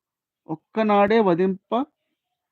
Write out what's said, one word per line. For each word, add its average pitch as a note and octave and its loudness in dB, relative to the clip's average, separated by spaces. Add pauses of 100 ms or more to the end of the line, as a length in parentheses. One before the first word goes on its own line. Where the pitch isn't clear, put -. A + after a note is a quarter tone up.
(460)
ఒక్కనాడే G#3 0
వధింప-, F#3+ -2 (680)